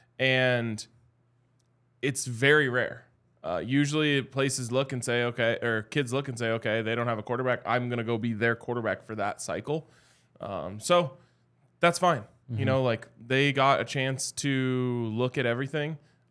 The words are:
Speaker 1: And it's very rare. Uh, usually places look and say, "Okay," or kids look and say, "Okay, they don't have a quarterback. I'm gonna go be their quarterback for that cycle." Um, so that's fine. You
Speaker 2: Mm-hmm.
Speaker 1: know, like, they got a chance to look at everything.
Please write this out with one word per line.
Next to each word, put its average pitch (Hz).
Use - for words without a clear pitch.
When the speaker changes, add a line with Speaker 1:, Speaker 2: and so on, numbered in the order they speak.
Speaker 1:
And 127
it's 135
very 135
rare. -
Uh, 82
usually 143
places 131
look 131
and 123
say, 120
"Okay," 120
or 110
kids 131
look 139
and 120
say, 117
"Okay, 113
they 110
don't 120
have 113
a 104
quarterback. 123
I'm 123
gonna 120
go 117
be 117
their 113
quarterback 113
for 110
that 104
cycle." 147
Um, 95
so 175
that's 170
fine. 160
You 117
Speaker 2:
Mm-hmm. 104
Speaker 1:
know, 131
like, 117
they 131
got 135
a 120
chance 131
to 127
look 123
at 131
everything. 139